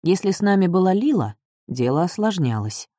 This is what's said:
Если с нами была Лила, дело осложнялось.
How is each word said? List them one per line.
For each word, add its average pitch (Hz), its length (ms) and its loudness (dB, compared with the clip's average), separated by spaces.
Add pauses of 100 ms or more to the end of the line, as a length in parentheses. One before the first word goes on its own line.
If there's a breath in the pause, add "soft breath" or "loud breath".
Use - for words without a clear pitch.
Если 190 300 0
с - 80 -4
нами 196 260 4
была 185 260 2
Лила, 202 440 0 (320)
дело 127 340 0
осложнялось. 156 880 -4 (100)